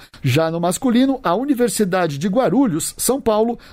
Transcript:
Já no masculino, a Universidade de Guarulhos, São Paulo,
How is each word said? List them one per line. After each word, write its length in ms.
Já 300
no 80
masculino, 600
a 140
Universidade 840
de 120
Guarulhos, 680
São 240
Paulo, 380